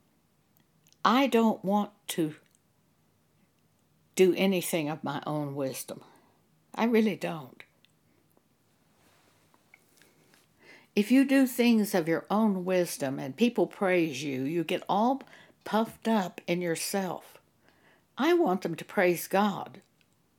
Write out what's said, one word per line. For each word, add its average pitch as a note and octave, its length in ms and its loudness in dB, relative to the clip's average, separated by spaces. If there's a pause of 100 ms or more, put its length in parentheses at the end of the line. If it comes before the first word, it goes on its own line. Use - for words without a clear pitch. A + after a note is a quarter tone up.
(1040)
I B3+ 220 4
don't A3+ 380 2
want G3+ 260 -2 (200)
to D#3 260 -4 (1800)
do F#3 220 4
anything F3+ 520 0
of D#3 140 -8
my C#3+ 240 -6
own D3 300 -6
wisdom. - 480 -8 (720)
I - 80 0
really A3 320 2
don't. D#3+ 480 -10 (3250)
If G#3 160 2
you C4+ 140 6
do C4+ 240 4
things A#3 440 2
of F3 140 0
your E3 240 0
own G3 340 0
wisdom E3+ 540 -2
and C#3 180 -10
people A#3 300 2
praise E3+ 560 0
you, C3+ 220 -4
you E3 180 -2
get D#3 260 -6
all A#3+ 360 0 (400)
puffed - 440 -2
up G3+ 400 -2
in F3 120 0
yourself. F3 760 -6 (800)
I D#4+ 160 2
want G#3+ 280 2
them E3+ 120 -4
to - 100 -12
praise F3+ 440 0
God. F#3+ 520 -2 (580)